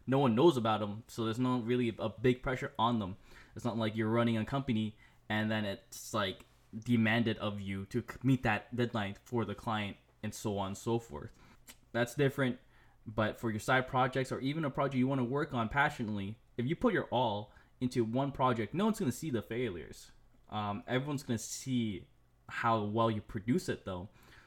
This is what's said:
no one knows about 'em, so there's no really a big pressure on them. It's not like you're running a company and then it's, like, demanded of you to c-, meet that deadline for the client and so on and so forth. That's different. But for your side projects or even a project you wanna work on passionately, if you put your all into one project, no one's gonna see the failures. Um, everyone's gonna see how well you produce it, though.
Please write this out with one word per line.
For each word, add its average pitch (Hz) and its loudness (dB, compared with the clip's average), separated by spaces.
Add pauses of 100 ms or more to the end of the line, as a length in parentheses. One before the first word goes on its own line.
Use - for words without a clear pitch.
no 131 4
one 127 6
knows 143 8
about 110 2
'em, 104 -6
so - -4
there's 113 -2
no 127 2
really 117 0
a 110 -2
big 123 2
pressure 135 -4
on 117 4
them. 98 -4 (400)
It's 110 -8
not 110 0
like 110 0
you're 110 2
running 117 4
a 110 0
company 110 0 (340)
and 107 2
then 107 0
it's, - -8
like, 98 -2 (400)
demanded 113 4
of 104 -4
you 98 -6
to 120 -4
c-, - -12
meet 127 4
that 107 -2
deadline 113 -2
for 113 -2
the 98 -6
client 107 -4 (240)
and 104 -6
so 104 -4
on 98 -2
and 101 -6
so 117 0
forth. - -12 (640)
That's 120 0
different. 135 2 (460)
But 107 0
for 120 -2
your 107 -2
side 131 2
projects 131 0
or 120 -4
even 147 -2
a 139 0
project 139 -2
you 127 4
wanna 135 0
work 139 -2
on 113 0
passionately, 107 -2 (200)
if 123 -2
you 165 0
put 226 2
your - 0
all 110 -2 (320)
into 127 0
one 131 0
project, 123 0
no 180 0
one's 220 0
gonna 151 0
see - -6
the 117 0
failures. 107 -6 (380)
Um, 104 -4
everyone's 139 -2
gonna 120 -2
see 113 -4 (420)
how 113 0
well 113 2
you 104 -2
produce 117 -2
it, 104 -4
though. 95 -6 (380)